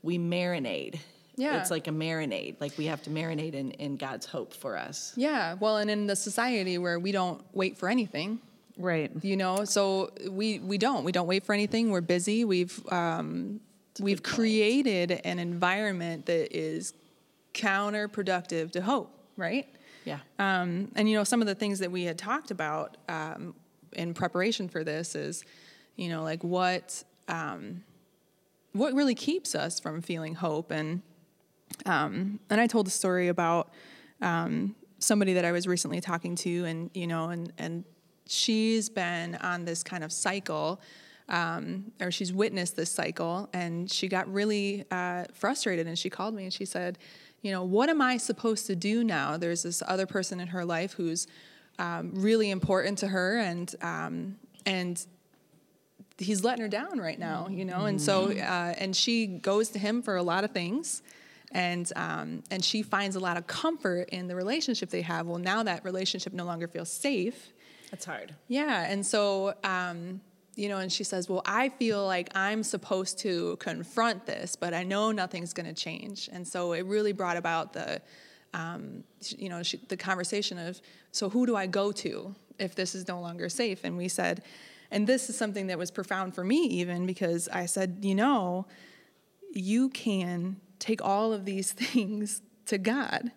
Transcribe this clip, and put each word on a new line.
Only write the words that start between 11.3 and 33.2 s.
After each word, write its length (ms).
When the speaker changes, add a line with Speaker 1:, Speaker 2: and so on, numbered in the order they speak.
Speaker 2:
for 100
anything. 380
We're 120
busy. 420
We've, 360
um, 680
Speaker 1:
It's 100
a 40
Speaker 2:
we've 180
Speaker 1:
good 80
point. 60
Speaker 2:
created 880
an 160
environment 840
that 300
is 380
counterproductive 1080
to 100
hope, 280
right? 300
Speaker 1:
Yeah. 140
Speaker 2:
Um, 560
and, 140
you 80
know, 80
some 160
of 60
the 80
things 240
that 120
we 140
had 140
talked 320
about, 460
um, 460
in 180
preparation 560
for 160
this 300
is, 300
you 120
know, 140
like, 220
what, 600
um, 540
what 200
really 220
keeps 400
us 260
from 220
feeling 320
hope. 360
And, 300
um, 540
and 100
I 60
told 220
a 20
story 380